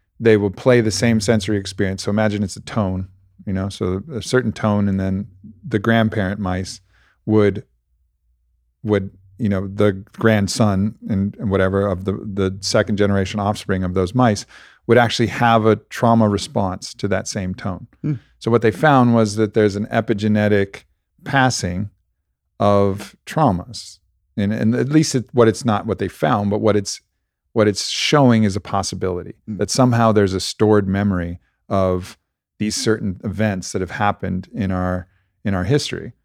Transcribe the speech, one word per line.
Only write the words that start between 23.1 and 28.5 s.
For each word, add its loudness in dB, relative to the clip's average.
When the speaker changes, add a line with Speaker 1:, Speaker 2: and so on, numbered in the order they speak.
Speaker 1:
traumas. -4
And, 0
and 0
at -2
least 2
it, -4
what 6
it's 0
not 0
what -4
they -2
found, -2
but -2
what 2
it's, -4
what 4
it's -4
showing 4
is 0